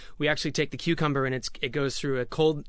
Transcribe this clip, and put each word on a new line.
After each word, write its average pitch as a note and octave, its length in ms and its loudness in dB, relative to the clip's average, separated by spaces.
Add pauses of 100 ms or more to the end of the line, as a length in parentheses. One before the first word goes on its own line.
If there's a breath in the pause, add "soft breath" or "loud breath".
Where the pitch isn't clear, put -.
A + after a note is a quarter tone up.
(160 loud breath)
we D3 100 0
actually D3+ 260 0
take - 200 0
the C3+ 60 -6
cucumber D3 480 2
and C3 100 0
it's, A#2+ 140 -4 (100)
it C#3+ 100 -2
goes C#3 300 0
through C#3 180 -2
a B2 60 0
cold, D#3 440 2